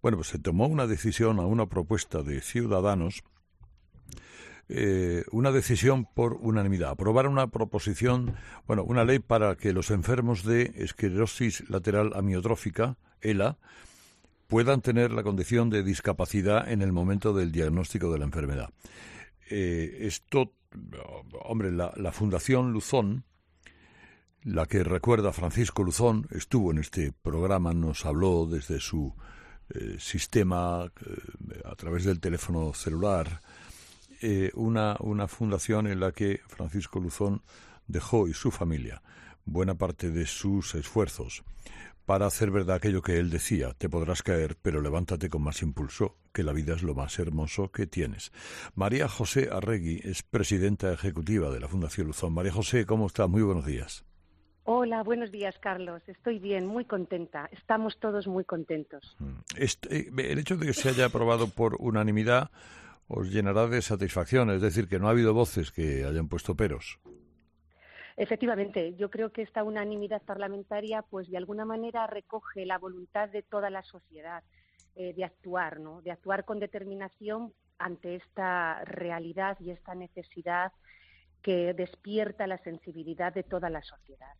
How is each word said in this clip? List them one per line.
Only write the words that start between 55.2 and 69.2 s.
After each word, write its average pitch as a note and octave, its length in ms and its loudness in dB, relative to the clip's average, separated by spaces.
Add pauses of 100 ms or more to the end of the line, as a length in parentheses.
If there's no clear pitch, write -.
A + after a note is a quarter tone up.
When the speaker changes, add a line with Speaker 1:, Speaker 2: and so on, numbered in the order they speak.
Speaker 2:
días, G3+ 280 -6
Carlos. F3+ 480 -6
Estoy G#3+ 320 -6
bien, F#3+ 260 -2
muy A3+ 200 -4
contenta. E3+ 680 -6
Estamos A3 480 -2
todos G3+ 280 -2
muy F#3 180 -2
contentos. D#3 760 -6
Speaker 1:
Mm. C#2 140 -8 (240)
Est-, - 340 -2
eh, D2+ 260 -4
el C3+ 220 0
hecho F3 180 -2
de D#3 100 0
que C3+ 60 0
se - 160 2
haya B2+ 160 4
aprobado A#2 440 2
por A2+ 300 0
unanimidad A2 680 2 (580)
os - 220 -4
llenará G2+ 380 2
de A#2 160 0
satisfacción, G#2 680 2
es F#2+ 120 2
decir, G2 260 2
que F#2+ 100 -2
no G2 100 2
ha A2 40 6
habido A#2 240 6
voces G#2 360 0
que C#2+ 340 -2
hayan D#2 220 -2
puesto E2+ 280 -4
peros. - 440 -2 (1160)
Speaker 2:
Efectivamente, G3+ 800 -2
yo G3 140 -4
creo A3 200 -6